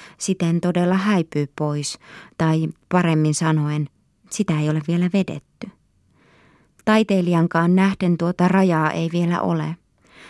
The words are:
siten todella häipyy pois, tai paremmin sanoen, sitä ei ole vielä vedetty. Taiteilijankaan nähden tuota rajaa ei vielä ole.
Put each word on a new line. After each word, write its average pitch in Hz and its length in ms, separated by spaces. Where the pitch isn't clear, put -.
siten 175 420
todella 175 340
häipyy 185 520
pois, 147 400
tai 160 300
paremmin 156 460
sanoen, 151 540
sitä 165 300
ei 151 100
ole 156 180
vielä 175 240
vedetty. - 560
Taiteilijankaan 180 920
nähden 190 420
tuota 180 300
rajaa 175 420
ei 165 220
vielä 175 280
ole. 160 360